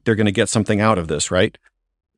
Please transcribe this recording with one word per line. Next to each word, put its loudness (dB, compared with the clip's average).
they're 2
gonna 0
get 0
something 0
out 2
of -6
this, -4
right? 0